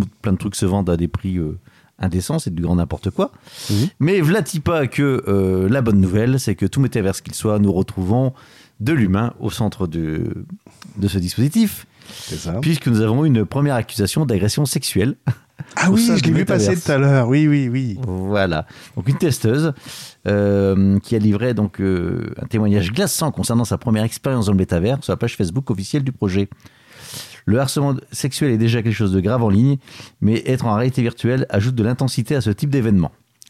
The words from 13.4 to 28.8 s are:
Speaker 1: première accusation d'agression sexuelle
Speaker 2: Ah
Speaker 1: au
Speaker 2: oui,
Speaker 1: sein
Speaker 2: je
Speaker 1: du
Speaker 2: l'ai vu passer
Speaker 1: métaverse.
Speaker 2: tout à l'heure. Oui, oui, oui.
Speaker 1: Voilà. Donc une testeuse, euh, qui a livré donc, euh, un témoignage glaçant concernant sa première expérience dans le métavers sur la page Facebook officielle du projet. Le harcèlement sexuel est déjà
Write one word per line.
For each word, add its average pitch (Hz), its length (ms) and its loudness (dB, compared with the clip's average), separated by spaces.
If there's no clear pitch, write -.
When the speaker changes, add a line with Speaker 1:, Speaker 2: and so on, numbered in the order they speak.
Speaker 1:
première 139 300 0
accusation 117 500 -2
d'agression 107 400 0
sexuelle 131 500 -2
Speaker 2:
Ah 175 160 2
Speaker 1:
au 196 40 4
Speaker 2:
oui, 220 100 4
Speaker 1:
sein 233 100 2
Speaker 2:
je 196 80 2
Speaker 1:
du 165 80 2
Speaker 2:
l'ai 156 80 2
vu 185 60 0
passer 196 240 2
Speaker 1:
métaverse. 180 160 0
Speaker 2:
tout 160 60 0
à 143 60 4
l'heure. 135 300 4
Oui, 147 200 4
oui, 143 220 2
oui. 120 380 -4
Speaker 1:
Voilà. 95 580 0
Donc 92 140 -2
une 135 80 0
testeuse, 143 560 0
euh, 98 720 4
qui - 160 -2
a 110 40 2
livré 107 340 2
donc, 104 280 -2
euh, 87 600 -2
un - 40 -8
témoignage 104 480 0
glaçant 156 380 -2
concernant 117 340 -2
sa 101 120 -2
première 110 260 0
expérience 120 420 -2
dans 104 80 2
le 95 40 4
métavers 92 460 0
sur - 80 -4
la 87 60 0
page - 180 -4
Facebook 104 340 -4
officielle 107 340 -2
du 143 80 -2
projet. 98 360 -2
Le 104 140 2
harcèlement 139 360 0
sexuel 143 400 -2
est 113 60 2
déjà 113 260 2